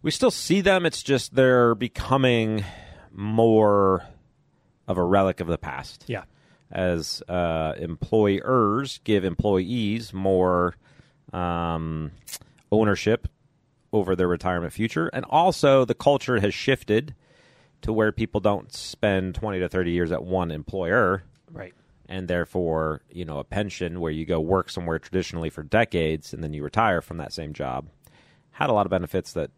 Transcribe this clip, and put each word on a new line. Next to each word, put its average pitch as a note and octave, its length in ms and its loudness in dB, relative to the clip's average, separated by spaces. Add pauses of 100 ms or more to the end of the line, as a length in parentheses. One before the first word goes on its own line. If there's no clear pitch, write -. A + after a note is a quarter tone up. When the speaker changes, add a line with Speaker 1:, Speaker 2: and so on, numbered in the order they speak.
Speaker 1:
we D#3 100 -2
still B3+ 200 2
see - 280 0
them. F#3 260 2
It's - 160 -2
just - 320 0
they're B2 420 6
becoming A2+ 880 0 (480)
more G#2+ 880 4 (840)
of F#2 120 -2
a F2 60 0
relic F#2+ 360 2
of E2+ 80 -4
the E2 100 -2
past. - 500 -12
Speaker 2:
Yeah. G#2 160 -8 (500)
Speaker 1:
As, F2 540 -2
uh, E2 500 -2
employers G#2 1300 0
give G2+ 220 2
employees G#2 880 -2
more, F#2 640 2 (560)
um, E2 800 -4 (600)
ownership G#2+ 560 2 (640)
over F#2+ 240 0
their F2+ 140 2
retirement F2 420 -2
future. D3+ 400 -4
And C3 140 -2
also D3 580 4
the A#2 100 -2
culture B2+ 460 2
has G2 140 0
shifted C3 600 0 (680)
to A2 100 -4
where G#2+ 220 2
people - 260 -4
don't G#2 340 0
spend F#2+ 600 -2
twenty G2+ 240 -6
to F2+ 80 -2
thirty F2 240 0
years F2 220 0
at B1+ 100 -4
one F2+ 260 -2
employer. F#2 760 0 (280)
Speaker 2:
Right. F#2+ 220 -16 (340)
Speaker 1:
And F#2+ 220 -10
therefore, E2 720 -2 (100)
you F2 140 -10
know, D2+ 140 -8
a C2+ 40 -10
pension F2+ 560 -6
where D#2+ 140 -4
you D#2 120 -6
go E2 140 0
work F2+ 300 0
somewhere E2+ 280 -4
traditionally E2+ 520 -4
for D#2 140 -12
decades D#2+ 680 0
and D#2 80 -12
then D2+ 120 -8
you D2 100 -10
retire F#2 380 0
from - 160 -12
that D#2 160 -10
same D#2 180 -10
job C2+ 360 -8 (640)
had C#3+ 180 -2
a A#2 40 4
lot G#2 120 4
of F#2 60 -6
benefits F2+ 420 -2
that D#2 240 -6